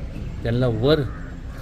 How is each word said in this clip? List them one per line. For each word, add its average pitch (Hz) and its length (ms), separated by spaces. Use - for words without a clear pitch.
त्यांना 123 240
वर 127 340